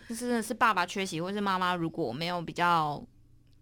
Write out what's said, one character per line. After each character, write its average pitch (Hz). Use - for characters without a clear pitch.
真 240
的 233
是 226
爸 220
爸 180
缺 190
席， 180
或 180
是 208
妈 196
妈 180
如 165
果 147
没 165
有 175
比 160
较 165